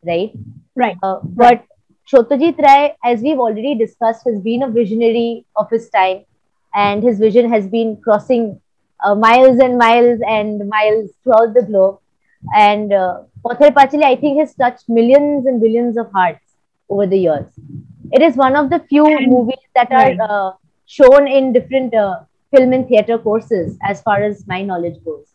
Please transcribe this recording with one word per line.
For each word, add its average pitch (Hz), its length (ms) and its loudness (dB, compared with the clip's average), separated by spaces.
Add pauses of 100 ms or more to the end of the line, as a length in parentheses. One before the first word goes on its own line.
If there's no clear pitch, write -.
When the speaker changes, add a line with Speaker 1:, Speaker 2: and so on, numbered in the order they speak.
Speaker 1:
right? 175 260 -6 (440)
Speaker 2:
Right. 220 280 -4
Speaker 1:
Uh, 190 160 -6 (160)
Speaker 2:
Right. 240 260 4
Speaker 1:
but - 40 -20 (460)
Satyajit 277 460 2 (100)
Ray, 285 280 4 (100)
as 240 160 -2
we've 277 180 -2
already 233 360 -4
discussed, 226 500 -4
has 220 140 -4
been 226 240 -4
a 269 60 -6
visionary 233 760 -2 (100)
of 208 140 -4
his 226 200 -6
time, 190 340 -2 (500)
and 202 300 -2
his 233 160 0
vision 220 300 2
has 208 180 -2
been 220 300 -6
crossing, 214 640 -4 (440)
uh, 202 120 0
miles 240 440 4
and 254 180 2
miles 240 480 2
and 208 420 -6
miles 214 440 -2 (120)
throughout 226 300 2
the - 80 2
globe. 196 380 0 (560)
And, 208 380 2
uh, 185 300 -2 (220)
Pather 247 260 2
Pachali, 277 320 2
I 269 120 2
think, 277 240 -2
has 302 160 -4
touched 247 340 -4
millions 262 560 2
and 254 160 -2
billions 226 360 -2
of 226 140 -8
hearts 180 440 -4 (340)
over 202 160 -2
the 190 140 -2
years. 160 280 -2 (640)
It 277 100 4
is 302 140 2
one 262 200 2
of 285 140 -2
the 320 100 -2
few 294 260 2
Speaker 2:
And 294 260 2
Speaker 1:
movies 247 340 -2 (100)
that 240 160 0
are, 262 200 4
Speaker 2:
Right. 180 80 -6 (100)
Speaker 1:
uh, 196 220 -4 (340)
shown 277 420 6
in 269 260 0
different, 254 400 -2
uh, 196 280 -2 (340)
film 254 180 4
and 262 140 -4
theatre 226 300 -2
courses, 214 640 -6
as 202 200 -8
far 202 220 -2
as 208 240 -8
my 190 140 -8
knowledge 175 440 -8
goes. 151 300 -14